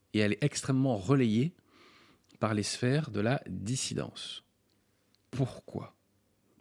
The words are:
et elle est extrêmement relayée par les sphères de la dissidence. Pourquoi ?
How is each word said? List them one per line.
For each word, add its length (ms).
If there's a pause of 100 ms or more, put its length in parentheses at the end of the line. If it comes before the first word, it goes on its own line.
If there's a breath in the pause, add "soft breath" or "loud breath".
(140)
et 60
elle 140
est 100
extrêmement 540
relayée 560 (840 soft breath)
par 140
les 100
sphères 460
de 120
la 260
dissidence. 960 (880)
Pourquoi ? 640 (640)